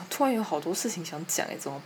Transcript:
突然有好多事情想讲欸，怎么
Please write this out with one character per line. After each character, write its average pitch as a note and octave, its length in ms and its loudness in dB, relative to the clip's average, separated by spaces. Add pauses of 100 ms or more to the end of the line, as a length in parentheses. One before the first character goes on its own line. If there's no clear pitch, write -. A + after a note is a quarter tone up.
(100)
突 - 140 4
然 C4 100 6
有 A3 80 4
好 E3+ 160 0
多 E3 160 0
事 A3+ 160 0
情 F3 140 -4
想 D#3 240 -6
讲 - 180 2
欸， - 100 -6
怎 - 140 -6
么 C#3 160 -6